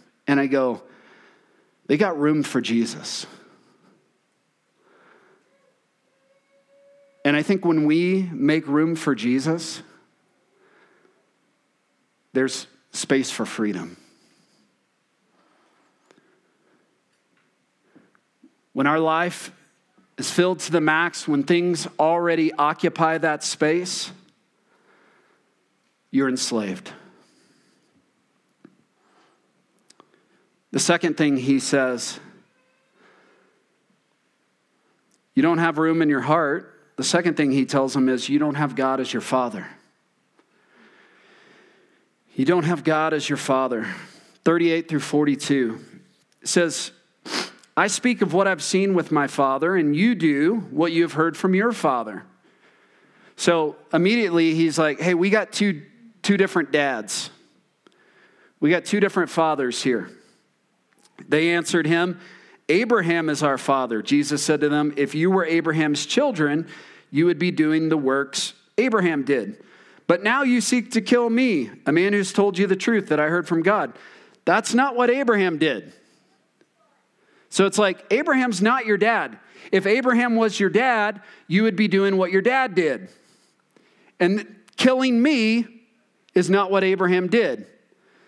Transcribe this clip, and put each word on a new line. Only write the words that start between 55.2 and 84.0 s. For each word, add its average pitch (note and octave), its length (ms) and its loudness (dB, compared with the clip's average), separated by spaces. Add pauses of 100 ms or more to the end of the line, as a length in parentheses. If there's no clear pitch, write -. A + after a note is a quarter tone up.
got G#3 220 0
two, F#3+ 300 -2 (400)
two G3+ 140 2
different F#3 340 0
dads. C#3 600 -2 (1300)
We D3 80 2
got E3+ 160 0
two G3+ 160 0
different F#3+ 300 0
fathers C#3 520 -2
here." A#2 280 -2 (1160)
They D#3+ 220 2
answered E3+ 360 0
him, E3+ 320 0 (500)
"Abraham E3+ 600 2
is D3+ 140 -2
our C#3 160 2
father." B2+ 420 0
Jesus C#3+ 420 0
said D3+ 180 0
to D3 80 2
them, D3 280 0
"If C#3+ 180 -2
you E3 160 2
were F#3+ 140 2
Abraham's D#3 640 0
children, D#3+ 600 0 (440)
you D#3 160 2
would E3+ 120 2
be F3+ 120 0
doing D#3 380 0
the D#3 100 0
works C3+ 560 -2 (240)
Abraham F#3 460 0
did. A#2 380 -4 (440)
But F3 160 2
now B3 200 2
you B3 180 2
seek B3 320 -2
to A3+ 80 0
kill A#3+ 280 2
me, A3+ 420 0 (160)
a C#3 60 0
man F#3 200 4
who's G3 200 0
told G3 260 2
you G3+ 80 2
the F#3+ 100 0
truth G#3 320 0
that D3+ 120 0
I D3+ 80 2
heard E3+ 180 -2
from E3 160 0
God." E3+ 360 0 (460)
That's G3 280 0
not B3+ 240 0
what A#3+ 140 2
Abraham G#3 480 2
did. C#3+ 340 -2 (1600)
So G3 160 2
it's G3 120 -2
like, F#3+ 320 0
Abraham's B3+ 520 0
not A#3+ 240 0
your G#3 100 0
dad. F3+ 420 0 (340)
If F#3+ 140 2
Abraham A#3+ 500 2
was A3 220 0
your G3 120 2
dad, G#3+ 500 0 (280)
you G3 160 2
would G#3+ 120 0
be G#3 120 2
doing G3 280 2
what F#3 160 0
your F#3+ 100 2
dad B3 320 0
did. C#3 340 -2 (1120)